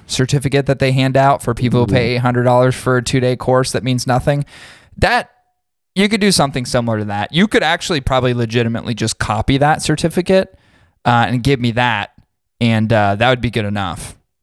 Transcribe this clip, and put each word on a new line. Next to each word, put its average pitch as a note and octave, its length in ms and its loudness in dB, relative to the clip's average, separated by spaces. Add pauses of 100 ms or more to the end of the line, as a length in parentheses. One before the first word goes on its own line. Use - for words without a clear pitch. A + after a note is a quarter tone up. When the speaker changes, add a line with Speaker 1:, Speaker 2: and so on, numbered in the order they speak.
Speaker 1:
certificate C3+ 640 -2
that C#3 120 0
they C3 140 0
hand C3 240 0
out C3+ 260 2
for D3 100 -2
people B2 280 0
who A#2+ 60 0
pay A#2+ 260 0
Speaker 2:
Ooh. - 20 -2
Speaker 1:
eight A#2+ 40 -2
hundred B2 240 0
dollars B2 320 4
for B2+ 220 0
a A#2+ 60 -2
two-day B2+ 320 0
course C3 380 0
that A#2 100 -4
means B2 240 -2
nothing. C#3+ 380 0 (520)
That, - 340 0 (640)
you G3 140 2
could G3+ 120 0
do G3+ 100 4
something C#3 340 0
similar A#2 340 -2
to G#2 60 -4
that. G#2 280 -6
You F3+ 140 2
could G#3 160 2
actually E3 380 -2
probably B2+ 320 0
legitimately A#2 600 -2
just A2 260 -4
copy A2 380 0
that C#3+ 240 2
certificate, F3+ 760 0 (480)
uh, A#2+ 220 4
and A#2 160 -2
give C3+ 160 2
me A#2+ 120 0
that, A2+ 400 -2 (500)
and, A2 320 2
uh, G#2 220 2
that A#2 140 2
would B2 120 0
be B2 100 -2
good G#2+ 140 -2
enough. G2+ 500 -6 (280)